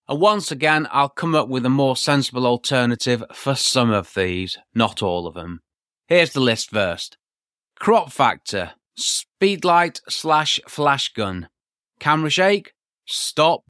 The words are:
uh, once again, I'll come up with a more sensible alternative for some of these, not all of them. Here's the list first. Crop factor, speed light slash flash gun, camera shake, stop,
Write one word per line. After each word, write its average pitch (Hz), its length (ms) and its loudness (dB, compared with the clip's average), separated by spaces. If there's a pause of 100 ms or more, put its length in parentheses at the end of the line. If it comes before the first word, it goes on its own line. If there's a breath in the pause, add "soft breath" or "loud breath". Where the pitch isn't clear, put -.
uh, 139 80 -4
once 190 380 2
again, 151 400 0
I'll 143 160 2
come 165 260 -4
up 139 140 2
with 127 160 -2
a 127 60 2
more 135 260 2
sensible 127 500 0
alternative 120 840 0
for - 220 -4
some 123 360 2
of 101 220 0
these, 92 460 -4 (160)
not 113 280 0
all 87 240 -2
of 80 60 -12
them. 85 280 -12 (480)
Here's 170 260 4
the 139 60 0
list 120 320 2
first. 95 440 -4 (640)
Crop 202 340 2
factor, 101 600 -2 (260)
speed - 680 -2
light 170 460 2
slash 156 580 0
flash 143 460 0
gun, 95 340 -6 (500)
camera 156 300 0
shake, 190 460 0 (360)
stop, - 580 0